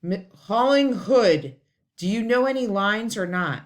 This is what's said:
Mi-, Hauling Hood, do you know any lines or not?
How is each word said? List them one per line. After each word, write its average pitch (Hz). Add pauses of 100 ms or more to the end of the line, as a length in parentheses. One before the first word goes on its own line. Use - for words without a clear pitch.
Mi-, 185 (200)
Hauling 269
Hood, 185 (400)
do 175
you 214
know 247
any 262
lines 214
or 196
not? 175